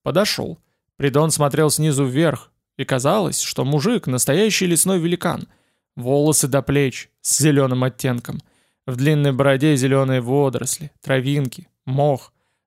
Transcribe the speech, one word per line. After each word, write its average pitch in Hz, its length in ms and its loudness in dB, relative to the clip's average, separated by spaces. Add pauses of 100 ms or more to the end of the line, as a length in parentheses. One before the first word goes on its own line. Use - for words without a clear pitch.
подошёл. 170 560 -2 (380)
Придон 143 340 2
смотрел 147 400 2
снизу 143 340 0
вверх, 139 460 -2 (280)
и 139 60 -4
казалось, 143 560 0
что - 240 -4
мужик — 151 420 0
настоящий 160 600 0
лесной 180 320 2
великан. 170 480 -4 (480)
Волосы 143 540 2
до 135 140 0
плеч, 139 480 -2 (100)
с - 180 -2
зелёным 135 460 2
оттенком. 131 560 -6 (460)
В 131 100 -6
длинной 143 360 2
бороде 139 440 2
зелёные 131 440 2
водоросли, 131 720 -2 (100)
травинки, 135 680 -2 (160)
мох. 139 480 -2 (340)